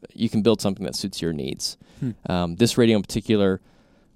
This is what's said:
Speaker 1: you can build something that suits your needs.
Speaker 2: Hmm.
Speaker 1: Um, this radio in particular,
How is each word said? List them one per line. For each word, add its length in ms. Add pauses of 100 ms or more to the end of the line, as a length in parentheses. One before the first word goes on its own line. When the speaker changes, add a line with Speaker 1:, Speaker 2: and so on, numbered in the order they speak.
(120)
Speaker 1:
you 160
can 140
build 180
something 240
that 100
suits 260
your 120
needs. 440 (220)
Speaker 2:
Hmm. 120 (160)
Speaker 1:
Um, 300
this 220
radio 180
in 60
particular, 580 (560)